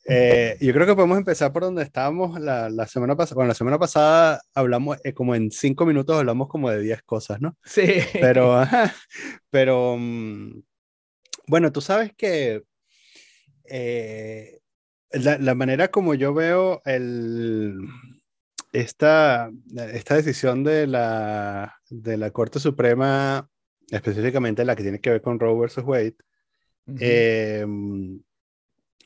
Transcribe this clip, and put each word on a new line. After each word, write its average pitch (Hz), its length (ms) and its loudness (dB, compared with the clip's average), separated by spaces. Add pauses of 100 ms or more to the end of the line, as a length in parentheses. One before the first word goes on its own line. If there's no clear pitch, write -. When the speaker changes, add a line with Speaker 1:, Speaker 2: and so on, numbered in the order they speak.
(120)
Speaker 1:
Eh, 120 480 4
yo 131 140 2
creo 156 140 4
que 202 80 6
podemos 185 240 4
empezar 160 340 -2
por 170 80 -2
donde 180 220 -4
estábamos 165 560 -4
la, 127 320 -4
la 110 160 -4
semana 127 280 -2
pasada. 156 200 -2
Bueno, 127 140 2
la 117 40 2
semana 131 240 0
pasada 160 640 4 (140)
hablamos, 135 480 0
eh, 139 100 -6
como 123 220 -2
en 110 160 -2
cinco 139 340 0
minutos 151 320 2
hablamos 131 300 0
como 139 240 -2
de 104 100 -2
diez 110 220 -4
cosas, 107 360 -6
¿no? 160 240 -6
Speaker 2:
Sí. 151 380 2 (120)
Speaker 1:
Pero, 127 420 6
<laughs> - 20 6
ajá, 170 340 2 (600)
pero, 127 480 2
mm, 110 640 -10 (840)
bueno, 160 260 2
tú 147 100 -6
sabes 208 360 -2
que, 143 460 -2 (1000)
eh, 110 960 -10 (500)
la, 143 260 2
la 135 160 2
manera 131 360 0
como 175 260 0
yo 135 180 0
veo 175 520 0
el, 117 960 -4 (920)
esta, 127 800 2 (420)
esta 117 220 -2
decisión 139 480 0
de 151 240 0
la, 107 880 -4 (120)
de 113 300 -8
la 107 140 -4
Corte 120 280 -4
Suprema, 135 880 0 (440)
específicamente 113 760 -2
la 123 100 0
que 104 60 -10
tiene 98 200 -6
que 123 100 0
ver 113 100 0
con 120 180 -4
Roe 113 200 0
versus 117 240 -4
Wade, 120 320 -2 (720)
Speaker 2:
Ujú. 139 120 -12
Speaker 1:
em, 107 1200 -2 (840)